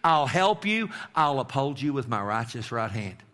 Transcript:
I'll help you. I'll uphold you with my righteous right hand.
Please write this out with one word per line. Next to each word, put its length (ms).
I'll 220
help 400
you. 240
I'll 260
uphold 400
you 140
with 140
my 120
righteous 500
right 200
hand. 260